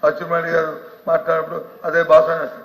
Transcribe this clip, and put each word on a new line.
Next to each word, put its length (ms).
అచ్చెన్నాయుడు 440
గారు 320
మాట్లాడినప్పుడు 560
అదే 180
భాష 460